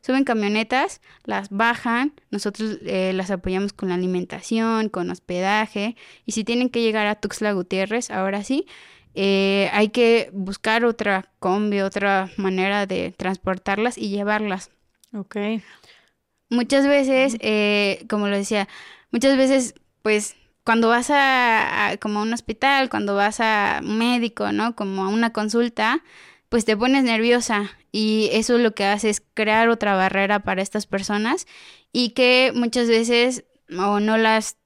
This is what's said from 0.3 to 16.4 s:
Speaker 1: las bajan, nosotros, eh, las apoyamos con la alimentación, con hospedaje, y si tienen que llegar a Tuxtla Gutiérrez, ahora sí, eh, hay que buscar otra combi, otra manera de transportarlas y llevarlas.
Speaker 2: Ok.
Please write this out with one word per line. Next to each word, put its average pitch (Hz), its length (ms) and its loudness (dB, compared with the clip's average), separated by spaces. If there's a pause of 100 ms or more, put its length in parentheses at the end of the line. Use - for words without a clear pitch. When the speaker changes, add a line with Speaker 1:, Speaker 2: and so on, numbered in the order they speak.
Speaker 1:
las 202 240 -6
bajan, 233 640 -2 (180)
nosotros, 214 520 -4
eh, 185 320 -2
las 185 160 -4
apoyamos 190 420 -4
con 190 160 -6
la 175 60 -2
alimentación, 214 920 -2
con 180 200 -6
hospedaje, 202 840 -4 (300)
y 220 80 -8
si 220 100 -2
tienen 240 260 0
que 233 140 -2
llegar 214 240 0
a 214 80 0
Tuxtla 208 380 -4
Gutiérrez, 190 580 -4
ahora 196 320 -4
sí, 269 220 -2 (540)
eh, 196 540 2
hay 208 160 2
que 233 420 2
buscar 202 540 -2
otra 202 540 -2
combi, 202 420 0
otra 196 560 0
manera 190 480 -2
de 185 320 -6
transportarlas 190 800 -4
y 214 120 -6
llevarlas. 202 600 -4 (440)
Speaker 2:
Ok. 202 220 -10 (1120)